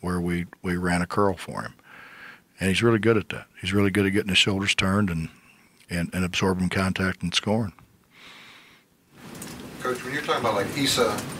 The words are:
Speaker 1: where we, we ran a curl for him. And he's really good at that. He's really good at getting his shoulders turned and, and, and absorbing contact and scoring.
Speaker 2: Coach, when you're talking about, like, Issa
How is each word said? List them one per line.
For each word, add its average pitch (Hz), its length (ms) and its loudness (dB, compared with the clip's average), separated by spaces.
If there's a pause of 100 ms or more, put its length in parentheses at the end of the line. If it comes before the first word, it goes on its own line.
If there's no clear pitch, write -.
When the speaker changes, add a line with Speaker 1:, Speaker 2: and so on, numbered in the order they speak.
Speaker 1:
where 90 200 -2
we, 87 260 -2 (160)
we 90 140 -2
ran 87 260 0
a 87 40 0
curl 101 280 2
for - 280 -8
him. - 120 -12 (840)
And 95 100 0
he's 92 140 2
really 117 160 6
good 110 180 4
at 98 140 -2
that. - 160 -10 (120)
He's 92 140 -4
really 101 180 4
good 98 140 2
at 98 80 2
getting 98 160 2
his 92 80 2
shoulders 98 380 2
turned 98 340 2
and, 80 220 -4 (580)
and, 85 240 -2
and 92 140 0
absorbing 92 420 0
contact 92 540 -2
and 87 120 -4
scoring. 104 380 0 (2000)
Speaker 2:
Coach, 127 240 -4
when 131 80 -6
you're 139 100 -4
talking 151 200 0
about, 135 140 2
like, 123 200 -2
Issa 127 420 2 (220)